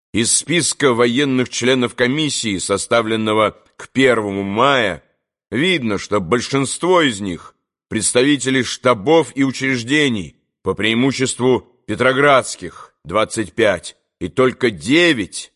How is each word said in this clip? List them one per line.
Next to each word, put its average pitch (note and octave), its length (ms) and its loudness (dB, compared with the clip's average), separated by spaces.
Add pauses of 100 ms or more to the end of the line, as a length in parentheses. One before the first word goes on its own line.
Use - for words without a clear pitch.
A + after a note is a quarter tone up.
(140)
Из A2 220 0
списка C#3+ 580 0
военных B2 540 0
членов B2 480 0
комиссии, B2+ 640 -2
составленного A2 1000 0 (200)
к - 160 -18
первому A2 500 2
мая, G#2+ 600 0 (480)
видно, B2 460 -2
что G2+ 220 -2
большинство C3+ 800 0
из A#2+ 200 -2
них – F2+ 340 -10 (320)
представители C3 720 0
штабов B2 760 0
и C3+ 100 0
учреждений, B2+ 920 -2 (280)
по F#2+ 100 -2
преимуществу – A#2+ 960 0 (160)
Петроградских, B2+ 1200 0
двадцать G#2 500 -4
пять, G2+ 440 0 (240)
и F#2 80 -6
только B2 420 0
девять C3 840 0